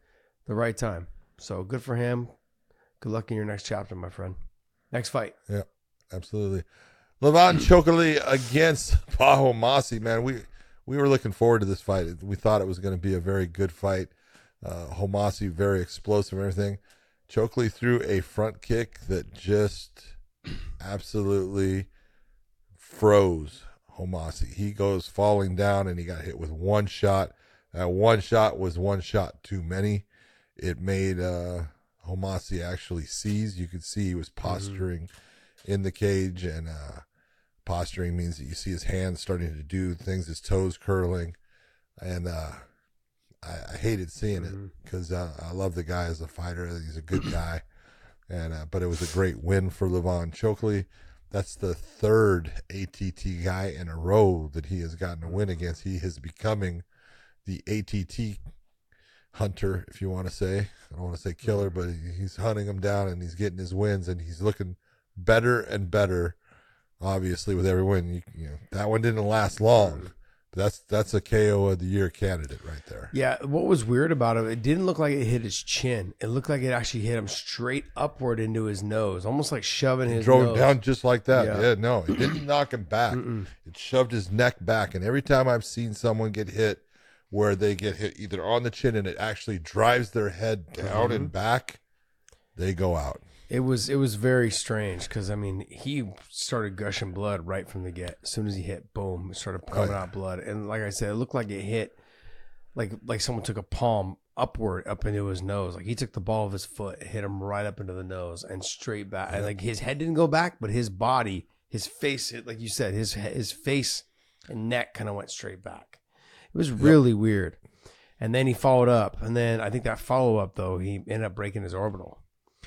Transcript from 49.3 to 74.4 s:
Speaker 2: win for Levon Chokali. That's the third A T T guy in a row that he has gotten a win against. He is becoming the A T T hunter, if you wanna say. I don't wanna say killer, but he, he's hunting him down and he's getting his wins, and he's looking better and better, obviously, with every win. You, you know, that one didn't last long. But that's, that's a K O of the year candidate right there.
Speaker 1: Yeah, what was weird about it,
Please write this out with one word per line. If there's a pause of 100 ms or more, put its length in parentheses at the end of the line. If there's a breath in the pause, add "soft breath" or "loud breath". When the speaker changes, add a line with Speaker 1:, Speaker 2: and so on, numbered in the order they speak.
Speaker 2:
win
for
Levon
Chokali. (440 soft breath)
That's
the
third (180)
A
T
T
guy (100)
in
a
row
that
he
has
gotten
a
win
against.
He
is
becoming (640 soft breath)
the
A
T
T (920 soft breath)
hunter,
if
you
wanna
say. (340 soft breath)
I
don't
wanna
say
killer,
but
he,
he's
hunting
him
down
and
he's
getting
his
wins,
and
he's
looking (400)
better
and
better, (640 soft breath)
obviously,
with
every
win.
You, (120)
you
know, (160)
that
one
didn't
last
long. (400)
But
that's,
that's
a
K
O
of
the
year
candidate
right
there.
Speaker 1:
Yeah,
what
was
weird
about
it,